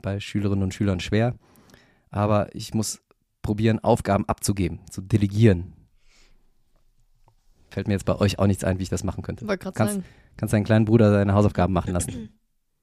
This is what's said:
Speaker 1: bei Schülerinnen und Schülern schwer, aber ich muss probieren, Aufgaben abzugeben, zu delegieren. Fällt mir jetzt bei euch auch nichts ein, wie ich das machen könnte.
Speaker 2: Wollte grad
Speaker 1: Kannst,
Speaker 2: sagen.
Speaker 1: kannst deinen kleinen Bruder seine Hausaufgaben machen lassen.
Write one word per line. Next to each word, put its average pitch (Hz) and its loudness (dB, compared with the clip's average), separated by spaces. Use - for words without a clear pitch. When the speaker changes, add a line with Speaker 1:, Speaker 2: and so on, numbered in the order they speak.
Speaker 1:
bei 98 -4
Schülerinnen 101 -2
und 92 -2
Schülern 98 0
schwer, 117 0
aber 104 0
ich - -10
muss - -4
probieren, 110 0
Aufgaben 104 0
abzugeben, 101 -4
zu - -12
delegieren. 98 2
Fällt - -6
mir 104 0
jetzt 98 -2
bei 90 0
euch 101 2
auch 98 2
nichts 98 0
ein, 92 0
wie 95 -4
ich 90 -8
das 95 -4
machen - -6
könnte. - -10
Speaker 2:
Wollte 196 -4
grad 185 -12
Speaker 1:
Kannst, 208 0
Speaker 2:
sagen. 185 -8
Speaker 1:
kannst 107 -2
deinen 104 2
kleinen 110 4
Bruder 107 6
seine 101 2
Hausaufgaben 98 2
machen 90 -2
lassen. 139 -6